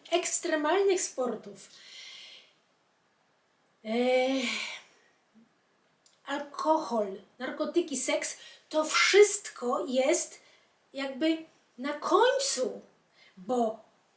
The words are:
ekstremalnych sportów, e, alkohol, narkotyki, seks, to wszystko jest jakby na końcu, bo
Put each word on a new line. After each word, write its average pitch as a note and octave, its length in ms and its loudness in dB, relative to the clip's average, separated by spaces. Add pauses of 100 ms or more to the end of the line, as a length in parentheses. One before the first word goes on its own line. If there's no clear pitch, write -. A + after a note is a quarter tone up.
(120)
ekstremalnych F4 880 0
sportów, - 680 -6 (2250)
e, A3 40 -8 (2250)
alkohol, C#4+ 800 -2 (320)
narkotyki, C4+ 580 -2
seks, - 400 -2 (320)
to D#4 140 0
wszystko - 1040 4
jest C4 520 0 (540)
jakby C4+ 440 0 (400)
na C#4+ 160 -6
końcu, - 880 2 (560)
bo A3 500 -2 (300)